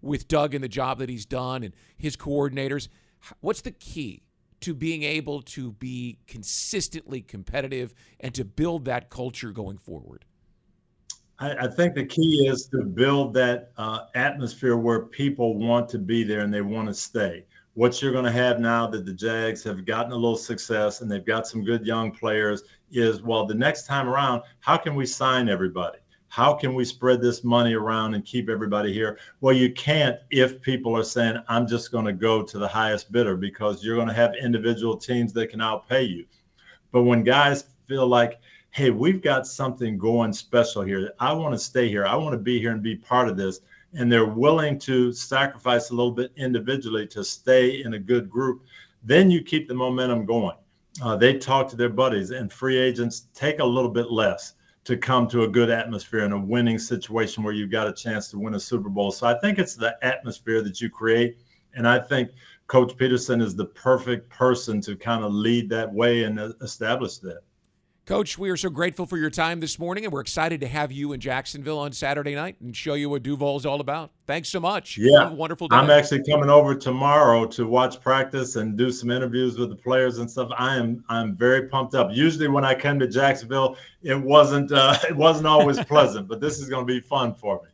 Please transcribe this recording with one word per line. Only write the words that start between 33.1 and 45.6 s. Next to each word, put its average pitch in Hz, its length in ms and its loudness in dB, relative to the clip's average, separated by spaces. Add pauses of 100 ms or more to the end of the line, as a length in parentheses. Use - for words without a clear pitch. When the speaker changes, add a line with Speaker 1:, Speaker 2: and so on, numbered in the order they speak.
Speaker 2:
bidder," 110 240 2
because 98 480 -4
you're 113 140 -2
gonna 117 160 -2
have 117 280 4
individual 113 540 0
teams 120 380 -4
that 113 140 -2
can 110 120 -12
outpay 113 440 -2
you. 87 220 -6 (680)
But 123 100 6
when 120 220 4
guys 139 400 4 (240)
feel 135 180 0
like, 120 320 4 (300)
"Hey, 135 220 2
we've 160 300 2
got 131 240 0
something 123 520 -6
going 113 340 0
special 117 520 0
here. 98 360 -4
I 131 140 0
wanna 151 260 -4
stay 120 300 0
here. 101 160 0
I 104 100 0
wanna 147 220 -2
be 113 220 -2
here 113 120 -2
and 110 100 -4
be 110 140 -4
part 123 320 0
of 101 80 -4
this," 95 240 -4 (340)
and 127 160 0
they're 117 160 6
willing 143 540 2
to 127 320 2
sacrifice 127 800 -2